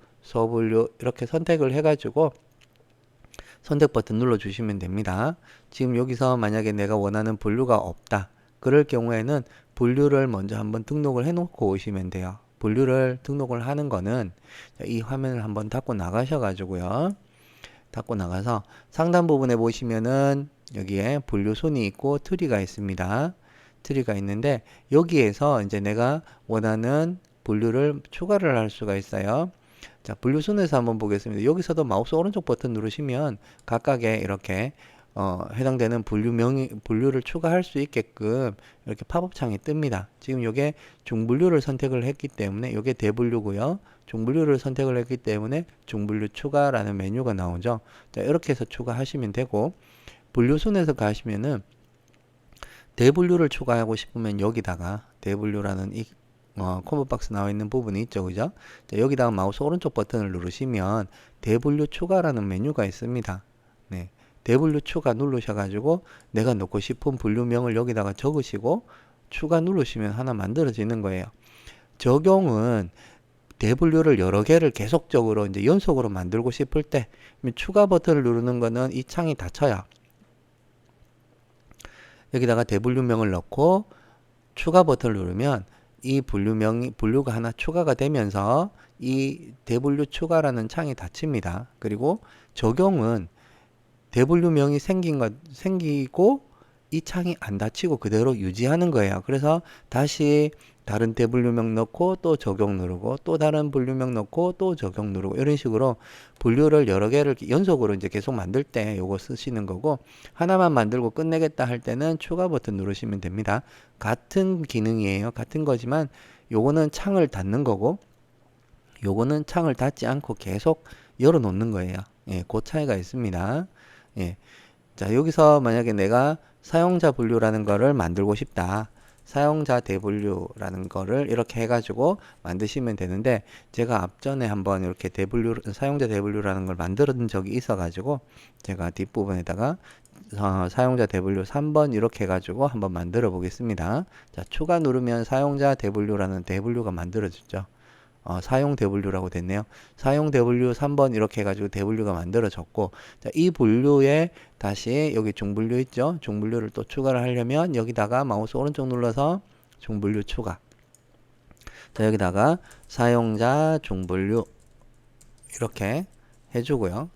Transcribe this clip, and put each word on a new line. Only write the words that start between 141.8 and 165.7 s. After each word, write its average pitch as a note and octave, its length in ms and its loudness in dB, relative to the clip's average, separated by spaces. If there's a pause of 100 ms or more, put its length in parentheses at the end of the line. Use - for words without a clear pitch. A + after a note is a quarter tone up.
이렇게 A2 320 0
해가지고 F#2 420 -2
한번 G#2+ 260 -2
만들어 F2+ 380 0
보겠습니다. F#2 720 -4 (280)
자, - 180 -12
추가 E3+ 300 0
누르면 B2 420 0
사용자 C#3 540 2
대분류라는 G2+ 640 -2
대분류가 A2 480 -4
만들어졌죠. F#2 760 -6 (560)
어, F2 200 -6
사용 C#3 340 0
대분류라고 G2 540 -2
됐네요. F#2 320 -4 (340)
사용 D3 340 0
대분류 B2 440 4
삼 C#3 200 -2
번 C3+ 200 4
이렇게 G#2+ 260 0
해가지고 G2+ 280 -2
대분류가 G#2 440 -2
만들어졌고, F#2+ 760 -2 (280)
자, - 140 -8
이 F3 180 4
분류에 C#3 800 4 (280)
다시 A#2+ 560 -2
여기 G#2+ 180 0
중분류 A2 480 -2
있죠? C3 400 -2
중분류를 A2 480 -4
또 - 160 -8
추가를 C3 380 0
하려면 B2+ 520 0
여기다가 A#2 520 0
마우스 A2 320 -2
오른쪽 C#3 300 -2
눌러서 B2+ 520 0 (380)
중분류 G#2 460 -2
추가. G2 340 -6 (1400)
자, G#2+ 100 0
여기다가 G#2+ 540 2 (300)
사용자 A#2+ 920 2
중분류 F#2+ 640 -2 (1120)
이렇게 A#2+ 500 -4 (480)